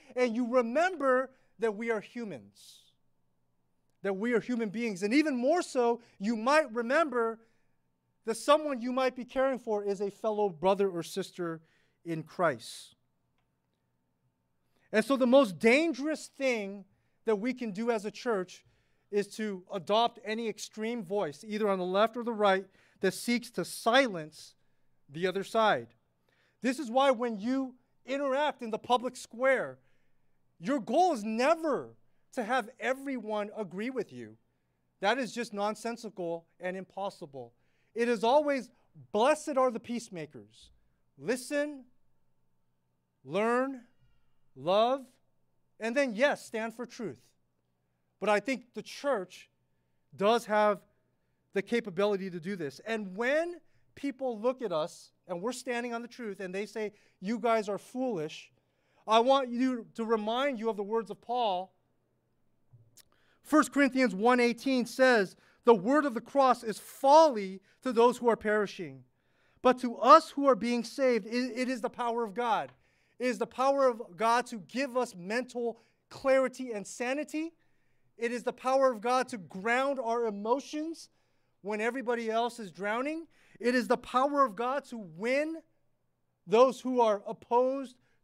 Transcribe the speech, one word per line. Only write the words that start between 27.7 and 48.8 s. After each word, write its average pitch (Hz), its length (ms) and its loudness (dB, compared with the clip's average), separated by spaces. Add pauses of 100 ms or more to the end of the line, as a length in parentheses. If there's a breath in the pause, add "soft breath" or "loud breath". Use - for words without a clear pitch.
interact 277 560 -2
in 220 100 -8
the - 60 -2
public 247 380 -2
square, 220 640 -2 (800)
your 233 220 -2
goal 311 320 2
is 214 100 -4
never 233 720 0 (380)
to 339 100 -4
have 240 340 -2
everyone 220 800 -4
agree 208 340 -8
with 247 220 -6
you. 113 240 -14 (640)
That 214 180 2
is 247 160 -4
just 233 200 -8
nonsensical 202 920 -6 (140)
and 180 160 -6
impossible. 180 800 -12 (420)
It 233 140 0
is 220 140 0
always, 277 460 2 (420 soft breath)
"Blessed 277 460 2
are 262 140 4
the 220 80 -6
peacemakers." 156 920 -12 (460)
Listen, 262 680 -4 (1400)
learn, 233 640 -2 (680)
love, 220 520 0 (720)
and 226 160 -4
then, 269 180 0
yes, 226 320 0
stand 226 300 -8
for 247 100 -12
truth. 190 400 -12 (920)
But 202 100 0
I 208 100 4
think 240 340 -6
the 214 100 -10